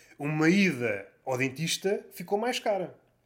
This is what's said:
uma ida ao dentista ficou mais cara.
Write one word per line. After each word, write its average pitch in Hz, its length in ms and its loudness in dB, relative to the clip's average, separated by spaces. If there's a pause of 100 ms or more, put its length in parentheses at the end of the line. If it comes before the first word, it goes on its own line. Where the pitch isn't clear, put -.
(180)
uma 156 300 2
ida 127 580 2 (200)
ao 131 100 -2
dentista 165 680 -2 (100)
ficou 196 240 -4
mais 247 200 -2
cara. 185 360 -2 (320)